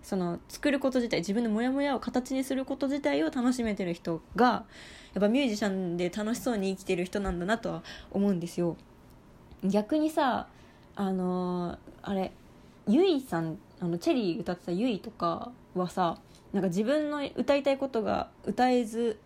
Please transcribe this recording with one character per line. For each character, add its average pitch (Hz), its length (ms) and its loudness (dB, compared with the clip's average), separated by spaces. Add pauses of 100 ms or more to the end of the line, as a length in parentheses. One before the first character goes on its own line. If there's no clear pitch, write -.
そ - 140 -4
の 175 320 0
作 - 240 0
る 277 80 2
こ 277 100 2
と 254 80 0
自 240 100 0
体、 - 100 0
自 196 160 -2
分 240 100 2
の 226 60 0
モ 214 120 2
ヤ 254 80 0
モ 277 120 0
ヤ 285 120 0
を 233 60 -2
形 254 340 -2
に 262 80 0
す 262 100 -2
る 262 120 -2
こ 269 120 -4
と 277 120 -2
自 285 120 0
体 285 220 2
を 311 80 2
楽 254 220 2
し 254 100 0
め 214 120 0
て 190 100 -2
る 170 100 -2
人 165 280 -4 (120)
が、 220 300 4 (500)
や 190 60 0
っ - 0 -
ぱ 208 80 6
ミ 247 120 4
ュ 285 60 2
ー - 20 2
ジ 214 80 0
シ 214 80 -2
ャ 208 40 2
ン 185 280 -2
で 180 140 0
楽 214 240 -4
し - 60 -8
そ 247 140 0
う - 20 0
に 190 200 0
生 - 80 -18
き - 20 -12
て 185 100 2
る 175 80 -2
人 202 160 -4
な 190 100 -2
ん 175 80 -2
だ 175 80 -2
な 220 120 2
と 180 100 -6
は 165 160 -6 (260)
思 202 180 2
う 202 40 4
ん 175 80 2
で 170 80 -4
す - 120 -4
よ。 170 160 0 (880)
逆 208 340 2
に 311 120 2
さ、 269 380 0 (480)
あ 196 160 0
の 180 600 -2
ー、 - 40 -14 (240)
あ 202 120 -4
れ、 190 180 -2 (560)
ゆ 277 160 6
い 320 160 4
さ 165 200 -4
ん、 160 180 -4 (200)
あ 180 80 -4
の、 170 120 0
チ 320 120 0
ェ 311 40 4
リ 190 220 0
ー - 40 -6
歌 175 140 -4
っ - 20 -6
て - 100 -14
た 180 60 -4
ゆ 208 160 0
い 202 100 0
と 208 140 -12
か 175 400 -4 (220)
は 180 140 0
さ、 175 300 0 (340)
な 196 80 2
ん - 20 0
か 190 60 2
自 185 160 0
分 294 260 2
の 294 240 -4
歌 277 220 2
い 277 80 0
た 277 80 2
い 269 40 2
こ 269 120 -4
と 233 140 -2
が - 280 -2 (140)
歌 247 260 2
え 247 140 4
ず 220 420 -2